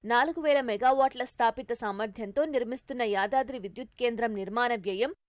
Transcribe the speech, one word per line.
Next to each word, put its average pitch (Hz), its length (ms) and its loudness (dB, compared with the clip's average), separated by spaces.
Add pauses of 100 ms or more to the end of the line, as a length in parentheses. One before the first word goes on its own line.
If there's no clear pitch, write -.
నాలుగు 269 360 2
వేల 294 200 4
మెగావాట్ల 254 640 2
స్థాపిత 233 500 0
సామర్థ్యంతో 214 720 -4
నిర్మిస్తున్న 254 560 -4
యాదాద్రి 220 580 0
విద్యుత్ 208 400 -12
కేంద్రం 233 360 0
నిర్మాణ 226 400 0
వ్యయం 202 380 -2 (160)